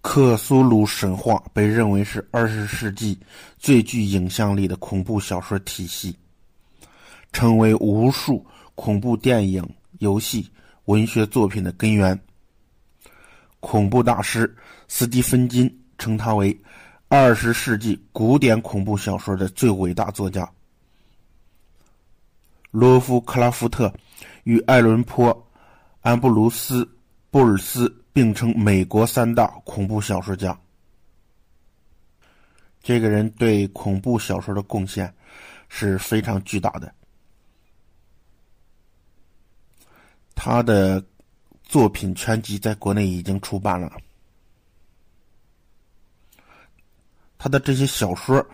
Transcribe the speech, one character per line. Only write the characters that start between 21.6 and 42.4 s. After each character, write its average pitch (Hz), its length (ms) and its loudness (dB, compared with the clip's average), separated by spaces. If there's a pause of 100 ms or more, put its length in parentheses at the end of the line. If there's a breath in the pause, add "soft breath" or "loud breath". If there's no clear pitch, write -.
洛 123 300 6
夫 123 200 0
克 123 200 -4
拉 120 100 4
夫 117 180 -4
特 113 240 -2 (520 loud breath)
与 117 160 2
艾 127 200 4
伦 113 220 4
坡、 - 480 0 (520 soft breath)
安 120 160 2
布 127 100 2
鲁 110 200 4
斯· 123 360 -4 (480)
布 139 80 4
尔 110 180 6
斯 120 340 -2 (200)
并 117 200 4
称 113 240 -2
美 101 280 4
国 107 200 2
三 117 300 0
大 - 140 2 (160)
恐 98 240 -6
怖 107 120 -4
小 101 200 -4
说 95 160 -6
家。 92 200 -4 (2250)
这 120 200 0
个 110 80 2
人 104 220 0
对 107 380 2
恐 98 320 -4
怖 120 160 -2
小 95 240 -4
说 101 140 -8
的 101 80 -4
贡 101 240 -6
献 92 260 -8 (560 loud breath)
是 98 300 -4
非 107 240 -4
常 98 220 -4
巨 101 160 -6
大 87 180 -2
的。 - 160 -18 (3500 soft breath)
他 120 260 0
的 95 420 2 (600)
作 131 220 2
品 101 280 -4
全 113 260 -4